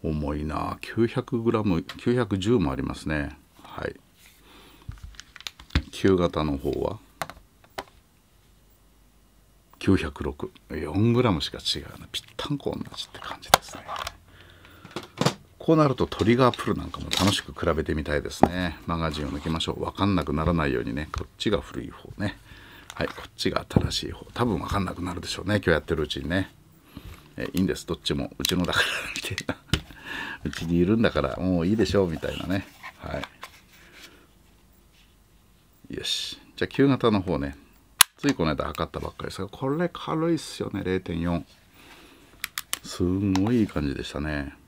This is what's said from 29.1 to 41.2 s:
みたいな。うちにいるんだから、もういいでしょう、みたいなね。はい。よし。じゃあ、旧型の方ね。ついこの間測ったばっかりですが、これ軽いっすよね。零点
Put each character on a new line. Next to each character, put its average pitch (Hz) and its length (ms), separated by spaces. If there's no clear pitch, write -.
み - 60
た - 60
い 98 80
な。 - 100
う 78 60
ち - 160
に 85 100
い 87 80
る 107 140
ん 117 40
だ 95 80
か 76 120
ら、 64 160
も 90 220
う 82 60
い 98 60
い 113 40
で 110 100
し - 100
ょ 98 80
う、 85 60
み 78 80
た 71 120
い 69 80
な - 80
ね。 95 200
は 78 200
い。 - 40
よ - 100
し。 - 340
じ - 100
ゃ - 20
あ、 - 20
旧 139 180
型 127 240
の 104 120
方 85 160
ね。 71 180
つ 143 100
い 135 60
こ 87 100
の 78 60
間 71 160
測 76 200
っ - 40
た 76 100
ば 78 80
っ - 80
か - 60
り - 40
で - 40
す - 100
が、 95 80
こ 135 220
れ 160 200
軽 160 400
い 165 40
っ 151 40
す - 240
よ 107 80
ね。 95 140
零 92 160
点 85 200